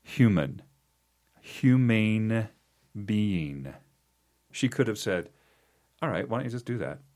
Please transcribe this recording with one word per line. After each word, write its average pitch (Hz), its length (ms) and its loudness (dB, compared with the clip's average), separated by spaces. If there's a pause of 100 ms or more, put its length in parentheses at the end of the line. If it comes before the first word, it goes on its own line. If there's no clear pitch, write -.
human, 85 600 2 (800)
humane 113 1080 2 (560)
being, 82 680 -2 (800)
she - 180 0
could 123 180 0
have 107 120 -4
said, 90 300 -2 (720)
"All 160 80 -2
right, 95 180 -2
why 113 100 -4
don't 131 80 -4
you 117 60 -6
just 120 140 -8
do 123 140 -4
that? 69 200 -8 (160)